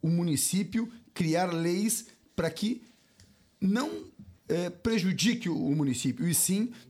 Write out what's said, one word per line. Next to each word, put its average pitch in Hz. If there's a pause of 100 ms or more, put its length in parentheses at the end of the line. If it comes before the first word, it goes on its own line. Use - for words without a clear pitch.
o 165
município, 175 (220)
criar 175
leis 175 (280)
pra 165
que 208 (800)
não, 208 (580)
é, 175
prejudique 190
o, 160
o 139
município, 139
e 175
sim 202 (180)